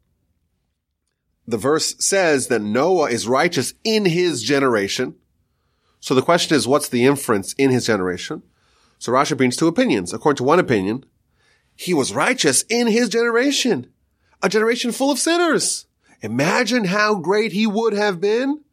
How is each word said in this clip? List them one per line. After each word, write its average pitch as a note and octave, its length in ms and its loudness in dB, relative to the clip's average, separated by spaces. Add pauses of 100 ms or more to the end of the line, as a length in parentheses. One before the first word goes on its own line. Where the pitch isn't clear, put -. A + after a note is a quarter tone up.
(1500)
The A2 120 -4
verse D3 400 -2
says D#3+ 500 2
that A2+ 140 0
Noah C#3 480 2
is A2 180 -2
righteous C#3+ 460 0 (100)
in A3 200 2
his E3+ 380 0
generation. B2+ 720 0 (840)
So - 140 -4
the B2+ 80 4
question E3+ 340 2
is, A2+ 100 0
what's C#3+ 220 0
the A#2+ 160 2
inference B2+ 500 2
in C3+ 160 2
his B2 160 0
generation? F#2+ 560 -4 (560)
So - 140 -6
Rashi C#3 240 0
brings B2 200 2
two D#3+ 100 2
opinions. E3 460 0
According C3+ 240 0
to B2 80 -4
one D3+ 140 4
opinion, A#2+ 480 0 (680)
he F3+ 200 -6
was A#2+ 200 -2
righteous D#3+ 540 0
in A#3+ 180 0
his A#3 220 2
generation, A#3 800 0 (520)
a F#3 60 2
generation A3+ 440 0
full C4+ 180 0
of C4+ 80 -2
sinners. E4 680 0 (340)
Imagine G3 640 0
how G#3 300 0
great G3 380 -2
he G#3+ 140 0
would G#3+ 280 -2
have G3+ 260 -2
been B3 400 -2 (120)